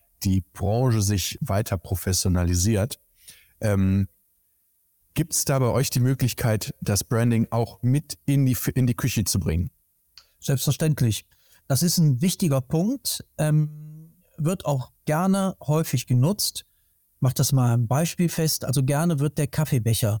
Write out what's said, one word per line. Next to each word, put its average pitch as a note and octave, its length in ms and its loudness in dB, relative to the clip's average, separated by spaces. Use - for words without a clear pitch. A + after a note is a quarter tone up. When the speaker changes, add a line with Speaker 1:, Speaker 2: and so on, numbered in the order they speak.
Speaker 1:
die F#2+ 300 2
Branche A2 500 0
sich G2 380 -2
weiter G2+ 360 -4
professionalisiert. F2+ 1200 0
Ähm, G2 480 2
gibt's - 300 -4
da C#3 140 0
bei B2 100 2
euch B2+ 220 0
die B2+ 100 0
Möglichkeit, B2 800 0
das G2+ 220 -2
Branding A#2 480 2
auch A#2 320 -4
mit C3 420 0
in C#3 220 2
die, B2+ 100 2
in C3 120 2
die A#2+ 80 2
Küche G#2+ 300 -2
zu - 160 -2
bringen? E2+ 300 -2
Speaker 2:
Selbstverständlich. C3+ 880 0
Das C3+ 160 0
ist F3 160 0
ein C#3+ 220 4
wichtiger D#3 400 0
Punkt, F#3 640 -4
ähm, D3+ 760 -2
wird E3+ 280 -2
auch C3+ 260 -2
gerne F#3+ 540 0
häufig D3+ 460 0
genutzt. B2+ 580 0
Mach B2+ 120 2
das - 200 0
mal B2 200 4
am A#2 160 0
Beispiel E3 400 0
fest. - 360 -2
Also C3+ 200 0
gerne D3 340 0
wird D3 200 -2
der D3 100 -2
Kaffeebecher A2+ 720 0